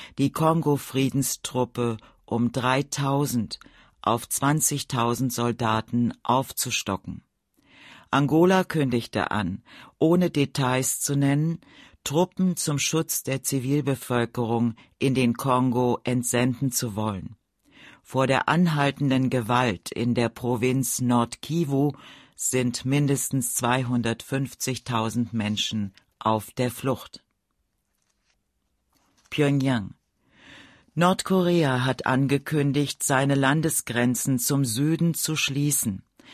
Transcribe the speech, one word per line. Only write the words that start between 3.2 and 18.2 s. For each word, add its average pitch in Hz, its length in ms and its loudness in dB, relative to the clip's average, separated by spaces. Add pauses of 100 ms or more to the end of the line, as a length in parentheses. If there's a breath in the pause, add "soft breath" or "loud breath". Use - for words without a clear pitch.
auf 117 260 0
zwanzigtausend 131 1040 0
Soldaten 120 840 0 (100)
aufzustocken. - 1000 -2 (880 loud breath)
Angola 165 540 4
kündigte 123 640 -2
an, 98 320 -4 (360 loud breath)
ohne 175 300 4
Details 135 720 0
zu - 160 -2
nennen, 143 460 0 (420 loud breath)
Truppen 180 540 0
zum 143 220 -2
Schutz - 440 -2
der 131 200 -4
Zivilbevölkerung 123 1300 0 (240 loud breath)
in 127 160 2
den 120 200 2
Kongo 127 680 2
entsenden 123 680 0
zu 110 240 -4
wollen. 101 400 -6 (680 loud breath)
Vor 131 240 0